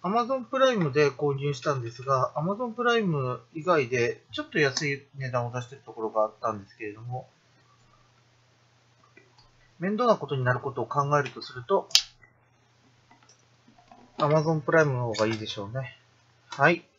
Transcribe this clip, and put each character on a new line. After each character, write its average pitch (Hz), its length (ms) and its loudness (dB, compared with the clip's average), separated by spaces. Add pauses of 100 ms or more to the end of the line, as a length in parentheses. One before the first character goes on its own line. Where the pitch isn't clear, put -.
Amazon 233 420 0
プ 262 140 -6
ラ 262 140 6
イ 233 40 0
ム 165 140 0
で 143 220 4
購 143 240 -2
入 143 180 -4
し - 60 -12
た 147 140 -2
ん 131 80 -4
で 117 100 -8
す 127 100 -16
が、 131 320 0
Amazon 202 380 -4
プ 240 100 -6
ラ 233 160 2
イ 220 40 0
ム 139 380 -2 (140)
以 160 80 -10
外 151 260 4
で 120 320 0 (120)
ち - 80 -8
ょ - 20 -4
っ 302 60 -10
と - 100 -4
安 143 300 2
い 139 260 -6
値 135 160 -10
段 120 160 -2
を 117 60 -8
出 123 100 -6
し 120 80 -14
て 131 60 -18
る 104 100 -20
と 113 60 -16
こ 117 100 -10
ろ 110 80 -4
が 110 120 2
あ 110 60 2
っ 110 40 -8 (100)
た 117 80 0
ん 107 100 -6
で 98 80 -18
す - 80 -20
け 110 100 -12
れ 104 80 -10
ど 110 60 -18
も、 123 280 -10 (2500)
面 185 140 -2
倒 220 140 0
な 214 100 6
こ 151 100 -8
と 143 80 -4
に 131 100 -2
な 123 80 4
る 135 60 0
こ 139 140 -6
と 123 100 -4
を 110 40 -4
考 143 320 0
え 143 40 2
る 135 80 -4
と 117 120 -14
す - 100 -16
る 123 100 -12
と、 196 260 0 (2250)
Amazon 156 420 2
プ - 120 -4
ラ 165 100 8
イ - 20 8
ム 139 100 0
の 123 120 -2
方 113 60 -2
が 107 140 2
い 110 40 2
い 110 80 -2
で 107 80 -8
し - 140 -10
ょ 98 120 -8
う 127 60 -6
ね。 131 180 -12 (520)
は 143 220 4
い。 175 140 0 (140)